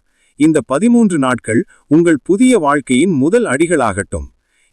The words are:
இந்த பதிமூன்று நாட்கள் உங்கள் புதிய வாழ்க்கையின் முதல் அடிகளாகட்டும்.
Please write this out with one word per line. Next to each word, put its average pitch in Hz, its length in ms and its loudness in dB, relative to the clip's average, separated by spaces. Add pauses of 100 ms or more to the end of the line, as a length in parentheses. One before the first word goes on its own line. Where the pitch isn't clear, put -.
(400)
இந்த 156 220 2
பதிமூன்று 208 560 0
நாட்கள் 127 440 -2 (260)
உங்கள் 165 360 2
புதிய 226 360 2
வாழ்க்கையின் 143 520 0
முதல் 170 340 0
அடிகளாகட்டும். 123 840 -2 (460)